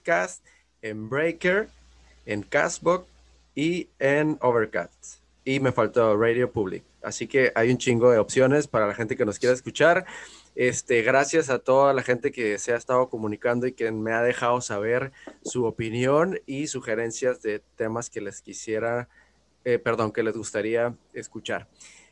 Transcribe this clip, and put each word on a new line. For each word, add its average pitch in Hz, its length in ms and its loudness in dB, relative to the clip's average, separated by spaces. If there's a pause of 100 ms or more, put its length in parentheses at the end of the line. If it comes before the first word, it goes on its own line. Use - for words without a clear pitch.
Cast, 180 400 -2 (380)
en 110 280 -8
Breaker, 170 600 0 (560)
en 104 160 -4
Castbox 170 640 0 (480)
y 165 360 -4 (100)
en 147 420 2
Overcast. 110 760 -2 (260)
Y 131 140 0
me 131 120 2
faltó 110 460 4
Radio 117 340 2
Public. 92 320 -4 (200)
Así 110 240 -8
que 131 260 4
hay 117 160 4
un 127 80 4
chingo 123 340 4
de 117 60 6
opciones 131 500 2
para 110 200 2
la 101 80 -4
gente 120 200 -4
que 123 100 -2
nos 101 120 -2
quiera 123 160 2
escuchar. 156 520 2 (500)
Este, 123 460 2
gracias 139 480 2
a 123 100 0
toda 139 340 4
la 127 100 0
gente 123 280 -2
que 107 280 -2
se - 140 -4
ha 117 40 2
estado 127 320 0
comunicando 120 580 -2
y 127 60 -6
que 113 180 -4
me 110 220 -4
ha 117 80 0
dejado 120 400 0
saber 120 500 -4 (320)
su 123 220 -4
opinión 127 800 0
y 139 220 -6
sugerencias 120 760 -4
de 104 180 -4 (160)
temas 117 340 -6
que 110 120 -10
les 101 200 -12
quisiera, 117 680 -6 (560)
eh, 120 140 2
perdón, 113 340 0
que 113 100 -2
les 110 140 -4
gustaría 113 580 -2 (160)
escuchar. 107 560 -10 (440)